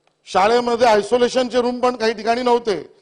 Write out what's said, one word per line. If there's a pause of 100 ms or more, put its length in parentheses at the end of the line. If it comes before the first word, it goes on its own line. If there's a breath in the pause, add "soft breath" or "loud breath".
(240)
शाळेमध्ये
आयसोलेशनचे
रूम
पण
काही
ठिकाणी
नव्हते, (200)